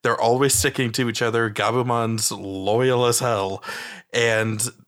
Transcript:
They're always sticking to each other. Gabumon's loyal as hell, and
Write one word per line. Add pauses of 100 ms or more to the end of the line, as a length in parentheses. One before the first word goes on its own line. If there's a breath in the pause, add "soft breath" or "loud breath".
They're
always
sticking
to
each
other.
Gabumon's
loyal
as
hell, (480 loud breath)
and (180)